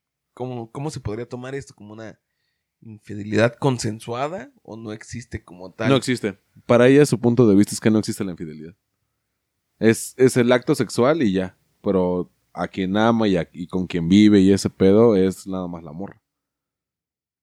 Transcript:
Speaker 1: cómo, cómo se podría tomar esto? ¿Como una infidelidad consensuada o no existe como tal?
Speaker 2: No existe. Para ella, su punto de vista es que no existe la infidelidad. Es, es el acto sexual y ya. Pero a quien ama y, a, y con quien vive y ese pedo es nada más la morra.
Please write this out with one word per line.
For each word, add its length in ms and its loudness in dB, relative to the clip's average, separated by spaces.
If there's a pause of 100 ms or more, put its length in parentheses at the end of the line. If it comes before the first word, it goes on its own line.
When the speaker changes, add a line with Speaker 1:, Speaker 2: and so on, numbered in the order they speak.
(360)
Speaker 1:
cómo, 360 -12
cómo 200 -10
se 80 -14
podría 280 -10
tomar 280 -14
esto? 180 -16
¿Como 200 -20
una 260 -20 (640)
infidelidad 720 -4
consensuada 960 -6 (120)
o 140 -18
no 140 -14
existe 520 -16
como 280 -20
tal? 180 -4
Speaker 2:
No 60 4
existe. 440 -4 (260)
Para 220 6
ella, 180 6
su 140 0
punto 280 4
de 80 6
vista 180 4
es 60 -8
que 120 2
no 80 2
existe 240 -6
la 80 -8
infidelidad. 440 -16 (1040)
Es, 380 0
es 200 2
el 140 2
acto 240 0
sexual 480 0
y 100 0
ya. 240 -4 (240)
Pero 500 -2 (220)
a 140 -6
quien 300 -6
ama 300 2
y, 100 0
a, 160 -4
y 140 -14
con 200 -6
quien 200 -4
vive 320 6
y 120 4
ese 180 0
pedo 460 4
es 320 -2
nada 200 -8
más 160 -14
la 100 -18
morra. 280 -16 (1200)